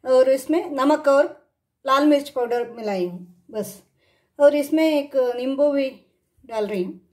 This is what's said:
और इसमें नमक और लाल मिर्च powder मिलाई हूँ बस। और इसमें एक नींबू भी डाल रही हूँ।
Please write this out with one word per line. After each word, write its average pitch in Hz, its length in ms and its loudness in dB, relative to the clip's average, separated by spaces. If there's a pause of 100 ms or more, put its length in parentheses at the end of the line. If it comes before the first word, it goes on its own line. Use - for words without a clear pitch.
और 262 260 4
इसमें 302 420 0
नमक 285 360 0
और 277 160 4 (600)
लाल 277 220 2
मिर्च 285 240 2
powder 240 420 -4
मिलाई 202 340 -6
हूँ - 440 -16
बस। 208 320 -10 (560)
और 285 180 6
इसमें 302 280 0
एक 294 320 0 (200)
नींबू 269 360 0
भी 277 160 0 (560)
डाल 220 220 -6
रही 202 160 -4
हूँ। - 180 -10 (120)